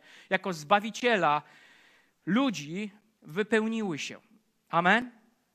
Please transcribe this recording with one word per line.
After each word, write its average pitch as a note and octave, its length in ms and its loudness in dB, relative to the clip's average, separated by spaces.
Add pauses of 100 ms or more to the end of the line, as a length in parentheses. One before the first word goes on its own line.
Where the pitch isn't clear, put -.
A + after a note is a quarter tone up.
(300)
jako F#3+ 220 -2
Zbawiciela G3 880 2 (840)
ludzi F#3+ 640 -2 (300)
wypełniły G#3+ 760 -2
się. - 220 -12 (480)
Amen? F#3+ 420 2 (440)